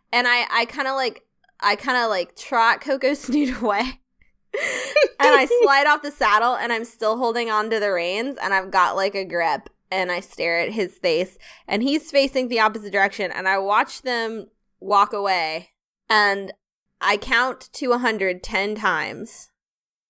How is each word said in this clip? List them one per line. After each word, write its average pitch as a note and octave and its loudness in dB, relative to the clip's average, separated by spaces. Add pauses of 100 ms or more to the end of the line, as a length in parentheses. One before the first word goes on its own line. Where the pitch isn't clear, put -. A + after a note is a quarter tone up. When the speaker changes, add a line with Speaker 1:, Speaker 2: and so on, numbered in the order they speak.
(120)
Speaker 1:
And B3 2
I, A#3+ 2
I A#3 0
kinda, C4 -4
like, C4 -4 (380)
I G#3 2
kinda, B3 0
like, F#3 -4
trot A3+ 0
Coco C4+ 0
<laughs> - -
Snoot C4+ -2
away. A3+ -2 (520)
And C5 2
I C4+ 4
Speaker 2:
<laughs> A#4+ 2
Speaker 1:
slide C#4 6
off D4+ 2
the C#4+ -6
saddle, A3+ 2
and A#3 -2
I'm A3+ -4
still A3 -2
holding A#3 -2
on G#3+ 0
to A3+ 0
the G3+ 0
reins, F#3+ -2
and G3 -2
I've F#3+ 0
got, F3+ 4
like, G3 -2
a F#3+ -4
grip. E3 -2 (240)
And F3+ -2
I F3 -4
stare E3+ -4
at E3+ -4
his G#3 -4
face, E3+ 0 (300)
and G#3 -2
he's D4 -2
facing C#4 2
the A3+ 0
opposite G#3+ 0
direction, G3 0
and F#3+ -4
I G3 2
watch G#3 0
them A3+ -4 (320)
walk G3+ 2
away, F3 -2 (380)
and G3+ 2 (480)
I G3 2
count A#3+ -2
to B3+ -2
a A#3+ 2
hundred G3 -2
ten G#3 -4
times. F3+ -4 (600)